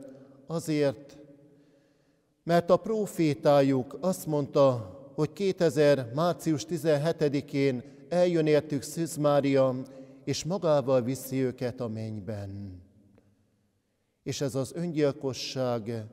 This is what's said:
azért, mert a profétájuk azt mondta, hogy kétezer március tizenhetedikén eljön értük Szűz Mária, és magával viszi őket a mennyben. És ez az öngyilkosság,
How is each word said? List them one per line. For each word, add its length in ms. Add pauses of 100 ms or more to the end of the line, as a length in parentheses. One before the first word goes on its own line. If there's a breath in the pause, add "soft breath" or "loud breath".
(480 loud breath)
azért, 720 (1300 soft breath)
mert 260
a 80
profétájuk 1200
azt 240
mondta, 720 (180)
hogy 180
kétezer 800
március 520
tizenhetedikén 1160 (260 loud breath)
eljön 380
értük 340
Szűz 360
Mária, 580 (480 loud breath)
és 200
magával 580
viszi 420
őket 380
a 60
mennyben. 960 (1400)
És 180
ez 140
az 200
öngyilkosság, 1400